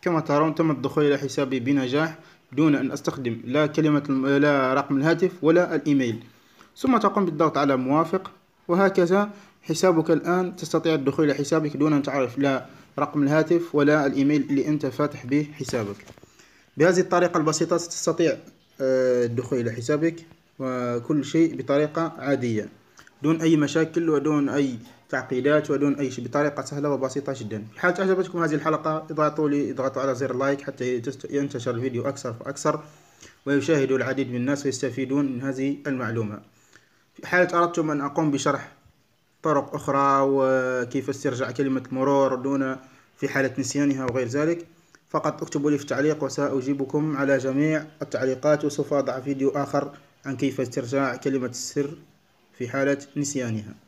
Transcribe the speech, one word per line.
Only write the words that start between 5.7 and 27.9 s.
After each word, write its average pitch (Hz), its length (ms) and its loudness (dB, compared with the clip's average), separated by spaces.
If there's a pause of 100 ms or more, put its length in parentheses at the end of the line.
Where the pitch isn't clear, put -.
الإيميل. 135 500 0 (520)
ثم 254 220 2
تقوم 202 260 2
بالضغط 156 340 2
على 139 180 4
موافق، 156 540 0 (380)
وهكذا 190 600 4 (320)
حسابك 165 480 2
الآن 175 460 0
تستطيع 160 380 0
الدخول 139 300 2
إلى 143 100 4
حسابك 151 420 0
دون 151 160 4
أن 143 100 4
تعرف 135 360 -2
لا 135 280 2 (320)
رقم 147 240 0
الهاتف 156 520 2
ولا 147 320 6
الإيميل 139 440 2
اللي 139 180 2
أنت 151 180 0
فاتح 147 400 -2
به 147 260 0
حسابك. 113 440 -4 (800)
بهذه 170 240 6
الطريقة 175 380 2
البسيطة 156 380 0
ستستطيع، 165 600 -2 (440)
آه، 127 440 2
الدخول 117 360 -2
إلى 117 120 -2
حسابك 151 440 -2 (420)
وكل 127 680 -2
شيء 160 320 2
بطريقة 151 600 0
عادية 120 500 -2 (540)
دون 160 180 2
أي 165 160 4
مشاكل 160 540 0
ودون 147 380 2
أي 131 300 0 (300)
تعقيدات 143 600 0
ودون 139 240 2
أي 135 160 -4
شيء، 120 140 -10
بطريقة 143 400 -2
سهلة 143 260 -4
وبسيطة 135 460 -2
جدا. 107 280 -8 (100)
في - 60 -12
حال 180 200 2